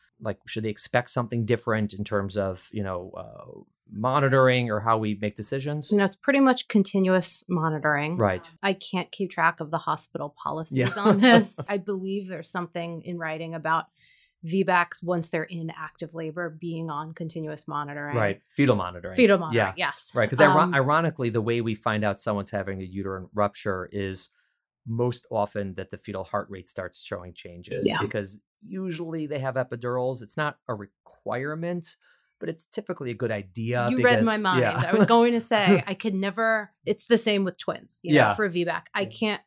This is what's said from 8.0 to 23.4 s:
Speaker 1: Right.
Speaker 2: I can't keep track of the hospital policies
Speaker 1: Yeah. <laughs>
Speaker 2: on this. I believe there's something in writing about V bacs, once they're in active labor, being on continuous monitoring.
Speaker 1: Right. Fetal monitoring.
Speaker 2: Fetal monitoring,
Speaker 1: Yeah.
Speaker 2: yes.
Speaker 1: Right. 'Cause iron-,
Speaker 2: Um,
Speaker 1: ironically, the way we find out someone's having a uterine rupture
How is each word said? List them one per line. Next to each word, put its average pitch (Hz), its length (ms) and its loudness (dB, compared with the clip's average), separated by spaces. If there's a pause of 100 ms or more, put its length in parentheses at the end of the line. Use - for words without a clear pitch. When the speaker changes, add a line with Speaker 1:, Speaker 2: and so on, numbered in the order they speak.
Speaker 1:
Right. 98 340 0 (120)
Speaker 2:
I 196 100 2
can't 185 400 -6
keep 185 180 -6
track 170 300 0
of 151 100 -10
the 160 80 -2
hospital 156 640 -6
policies 151 360 -6
Speaker 1:
Yeah. 123 120 2
<laughs> - 60 -6
Speaker 2:
on 208 240 6
this. 233 480 4
I 202 100 -2
believe 190 500 -6
there's 165 220 -10
something 170 520 -8
in 175 160 -8
writing 160 360 -8
about 160 300 0 (580)
V 180 220 0
bacs, 175 380 0
once 170 280 -2
they're 160 140 -2
in 165 260 -8
active 156 440 -12
labor, 160 360 -8
being 160 400 -6
on 156 240 -8
continuous 156 520 -8
monitoring. 147 500 -6
Speaker 1:
Right. 104 240 0 (140)
Fetal 135 220 4
monitoring. 90 400 -6
Speaker 2:
Fetal 202 220 8
monitoring, 117 280 2 (100)
Speaker 1:
Yeah. 170 120 -2
Speaker 2:
yes. - 260 -6
Speaker 1:
Right. 110 140 4
'Cause 131 120 4
iron-, 147 160 10
Speaker 2:
Um, 170 180 4
Speaker 1:
ironically, 147 560 2
the 113 100 0
way 117 200 0
we 110 140 -2
find 107 300 -2
out 101 160 0
someone's 101 300 -2
having 98 300 -4
a 95 40 -8
uterine 95 500 -8
rupture 101 580 -2